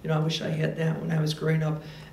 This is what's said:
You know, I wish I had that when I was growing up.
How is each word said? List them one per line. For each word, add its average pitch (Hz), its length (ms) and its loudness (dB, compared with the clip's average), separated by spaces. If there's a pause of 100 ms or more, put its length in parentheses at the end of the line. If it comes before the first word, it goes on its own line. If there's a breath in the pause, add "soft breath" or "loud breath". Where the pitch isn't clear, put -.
You 160 60 -4
know, 156 60 4
I 151 40 4
wish 160 220 0
I 165 80 -2
had 156 280 0
that 160 220 0
when 165 120 -2
I 160 100 2
was 156 120 2
growing 160 300 2
up. 156 180 0 (320 loud breath)